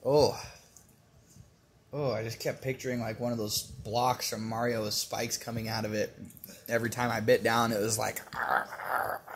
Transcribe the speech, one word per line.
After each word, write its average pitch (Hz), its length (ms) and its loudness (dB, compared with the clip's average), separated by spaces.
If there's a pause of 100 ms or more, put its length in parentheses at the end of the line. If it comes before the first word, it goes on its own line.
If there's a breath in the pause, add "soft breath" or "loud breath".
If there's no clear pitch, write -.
Oh. 135 360 4 (1500 loud breath)
Oh, 139 180 0
I 110 120 -2
just 113 160 -6
kept - 220 -4
picturing, 131 400 -2
like, 113 180 -4
one 120 120 -2
of 117 60 -2
those 104 260 -2
blocks 120 680 0
from 110 180 -6
Mario 113 360 0
with 107 100 -2
spikes 117 440 -2
coming 113 300 -4
out 110 180 -2
of 107 80 -2
it. 104 240 -2 (520 loud breath)
Every 117 200 2
time 120 220 0
I 113 80 0
bit 117 240 6
down, 117 280 4
it 104 100 2
was 110 160 2
like, 110 240 -2 (120)
Arr, - 360 0 (200)
arr, - 320 -2 (140)